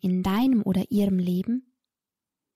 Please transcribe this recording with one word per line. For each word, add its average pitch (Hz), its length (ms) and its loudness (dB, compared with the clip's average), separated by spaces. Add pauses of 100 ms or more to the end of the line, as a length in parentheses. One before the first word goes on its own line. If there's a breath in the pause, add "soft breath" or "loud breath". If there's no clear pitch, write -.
in 185 200 0
deinem 214 400 2
oder 185 280 -2
ihrem 202 280 2
Leben? 185 560 -4 (800)